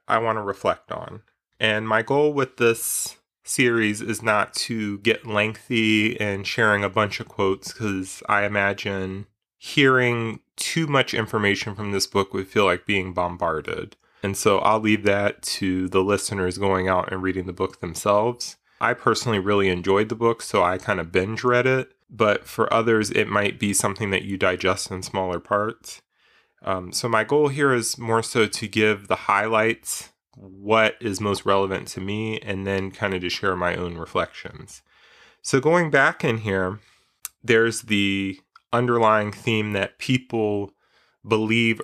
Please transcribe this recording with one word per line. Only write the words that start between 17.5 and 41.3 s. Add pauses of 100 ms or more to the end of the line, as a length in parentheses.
book
themselves. (240)
I
personally
really
enjoyed
the
book,
so
I
kinda
binge
read
it. (180)
But
for
others,
it
might
be
something
that
you
digest
in
smaller
parts. (640)
Um,
so
my
goal
here
is
more
so
to
give
the
highlights, (260)
what
is
most
relevant
to
me,
and
then
kind
of
to
share
my
own
reflections. (640)
So
going
back
in
here, (640)
there's
the (340)
underlying
theme
that
people (520)
believe